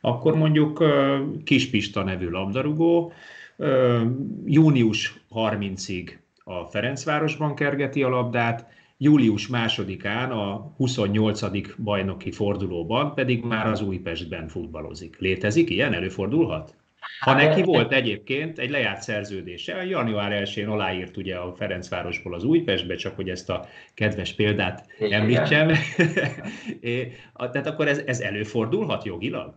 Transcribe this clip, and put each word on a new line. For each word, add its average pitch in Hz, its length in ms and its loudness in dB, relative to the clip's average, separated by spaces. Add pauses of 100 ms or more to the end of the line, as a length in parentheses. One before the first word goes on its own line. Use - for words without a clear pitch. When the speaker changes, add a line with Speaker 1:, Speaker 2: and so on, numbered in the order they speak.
Speaker 1:
akkor 139 340 0
mondjuk, 151 460 4
ö, 139 380 4 (260)
Kispista - 580 2
nevű 92 280 -4
labdarúgó, 151 800 0 (440)
ö, 127 440 4 (440)
június 135 880 4
harmincig 101 880 -4 (240)
a 90 200 -8
Ferencvárosban 147 880 -2
kergeti 139 480 0
a 127 60 2
labdát, 120 580 0 (300)
július 131 520 6
másodikán 113 840 -2
a 101 460 -4
huszonnyolcadik 107 1040 0
bajnoki 95 520 -4
fordulóban 98 840 -2
pedig 123 300 0
már 110 220 -2
az 104 140 0
Újpestben 87 680 -6
futballozik. 80 680 -12
Létezik 104 520 2
ilyen? 117 220 0
Előfordulhat? 95 840 -2 (460)
Ha 131 100 4
Speaker 2:
Hát, 139 120 8
Speaker 1:
neki 156 180 6
Speaker 2:
ez 170 60 4
Speaker 1:
volt 131 260 4
egyébként 135 680 -2
egy 127 120 -4
lejárt 107 320 -2
szerződése, 104 840 -6
január 113 480 -2
elsején 101 360 -2
aláírt 92 480 -4
ugye 92 200 -6
a 90 180 -8
Ferencvárosból 90 800 -6
az 85 100 -8
Újpestbe, 107 500 2
csak 95 220 -8
hogy 92 120 -6
ezt 90 220 -8
a 87 140 -4 (300)
kedves 98 400 -2
példát 104 520 0 (120)
Speaker 2:
Igen. 107 220 2
Speaker 1:
említsem. 147 480 4
<laughs> 160 80 6 (1040)
É, 120 320 -4 (200)
a-, 123 180 -6
tehát 139 160 -4
akkor 151 220 0
ez, 143 100 2
ez 123 220 -4
előfordulhat 113 840 -2
jogilag? 107 520 -8